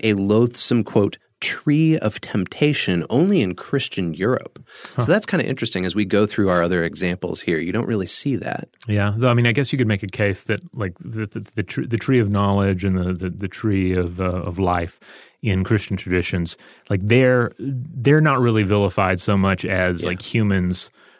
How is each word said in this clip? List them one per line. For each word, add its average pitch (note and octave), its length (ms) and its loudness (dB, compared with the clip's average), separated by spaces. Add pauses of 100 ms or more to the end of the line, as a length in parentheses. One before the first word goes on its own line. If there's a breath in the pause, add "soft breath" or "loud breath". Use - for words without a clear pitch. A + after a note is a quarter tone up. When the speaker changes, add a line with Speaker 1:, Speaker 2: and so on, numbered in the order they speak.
Speaker 1:
a G#2+ 100 4
loathsome, A2 680 2
quote, G2+ 340 0 (240)
"tree D#3 560 2
of - 240 -4
temptation" F#2+ 880 0
only E3 320 4
in F2+ 140 -2
Christian - 580 -4
Europe. G2+ 500 -4 (320 loud breath)
Speaker 2:
Huh. B2 60 -2
Speaker 1:
So A#2+ 100 0
that's G#3+ 140 -2
kinda E3 220 -2
interesting A2+ 360 -4
as F2+ 120 -4
we G#2 100 0
go G2+ 220 2
through G2 220 0
our F2 120 4
other F2 220 2
examples F2+ 580 -4
here. E2+ 160 0
You E2 140 -4
don't A2+ 160 -2
really G#2 180 -2
see - 300 0
that. - 340 -8 (180)
Speaker 2:
Yeah, G#2 300 0
though, B2 140 4
I - 20 4
mean, A#2+ 140 4
I A#2 40 4
guess C3+ 220 -2
you C3+ 60 0
could A2+ 80 2
make G#2+ 160 0
a G2+ 40 -6
case G2 360 -2
that, G#2 180 -4 (140)
like, F#2+ 240 -4
the, A2 260 -8
the, A2 140 -10 (160)
the, G#2 80 -2
tr-, - 220 -6
the A#2 120 -2
tree C3 220 2
of G#2 100 4
knowledge G2 560 2
and F#2+ 100 2
the, F#2 180 0
the, F2+ 180 -4
the G2 160 -6
tree F#2+ 460 0
of, F2 280 -2
uh, F#2 40 0
of F2+ 340 -4
life F2 400 0 (420 loud breath)
in F#2+ 220 2
Christian G2+ 340 0
traditions, F2+ 580 -2 (360 loud breath)
like, G2 120 0
they're, B2 540 4
they're C3+ 640 2
not C#3+ 180 4
really A2+ 220 4
vilified G2 580 2
so G#2 160 2
much F#2+ 300 2
as, F2+ 380 0
Speaker 1:
Yeah. F2+ 60 -2
Speaker 2:
like, F2+ 120 -6
humans F#2+ 720 0 (280 soft breath)